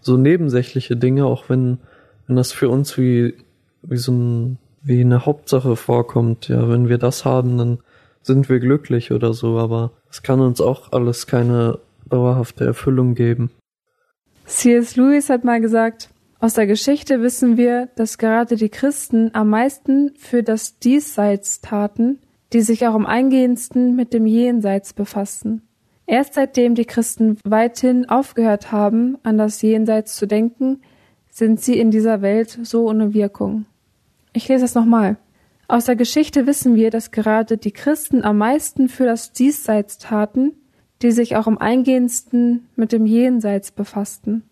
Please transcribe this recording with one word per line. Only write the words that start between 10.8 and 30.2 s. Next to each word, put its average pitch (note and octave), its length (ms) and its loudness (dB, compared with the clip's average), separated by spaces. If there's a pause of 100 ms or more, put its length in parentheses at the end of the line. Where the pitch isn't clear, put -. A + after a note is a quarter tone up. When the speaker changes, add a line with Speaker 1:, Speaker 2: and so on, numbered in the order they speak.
Speaker 1:
alles A#2+ 340 -2
keine A#2+ 520 0 (300)
dauerhafte B2 560 -2
Erfüllung B2+ 500 0
geben. A#2 360 -2 (920)
Speaker 2:
C - 320 2
S A#3 200 0
Lewis C#4 340 2
hat B3 140 0
mal A#3 160 2
gesagt, A3+ 500 -2 (280)
„Aus A3+ 160 0
der A3 120 2
Geschichte C4 560 0
wissen A#3+ 340 2
wir, A#3+ 400 0
dass A3+ 220 -4
gerade A3+ 380 0
die G#3+ 120 0
Christen A3+ 680 -2
am G#3+ 140 0
meisten C4+ 680 0
für - 260 -2
das A3 360 -4
Diesseits G#3 840 0
taten, A3+ 580 -2 (340)
die A#3 80 4
sich A3+ 260 0
auch A3 80 0
am G#3+ 120 0
eingehendsten B3 920 0
mit A#3+ 160 -2
dem A3+ 140 2
Jenseits A3 680 0
befassten. G#3 720 -8 (420)
Erst C4+ 300 -2
seitdem B3+ 400 0
die A#3 100 0
Christen A3+ 600 -2
weithin A#3+ 640 0
aufgehört A3+ 640 -2
haben, A3+ 500 0
an A3 160 0
das G#3+ 240 -2
Jenseits A3 540 0
zu G#3 100 -4